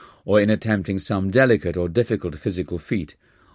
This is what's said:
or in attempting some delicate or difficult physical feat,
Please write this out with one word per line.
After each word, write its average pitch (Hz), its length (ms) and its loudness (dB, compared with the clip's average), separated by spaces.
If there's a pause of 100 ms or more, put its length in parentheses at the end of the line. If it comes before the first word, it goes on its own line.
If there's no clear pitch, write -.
(240)
or 104 160 4
in 104 100 4
attempting 104 480 -2
some 95 320 -4
delicate 107 460 2
or 87 120 0
difficult 85 480 -2
physical 90 420 -4
feat, 87 380 -6 (380)